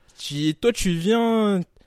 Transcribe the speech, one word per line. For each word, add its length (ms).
tu, 180
et 80
toi, 180
tu 200
viens, 680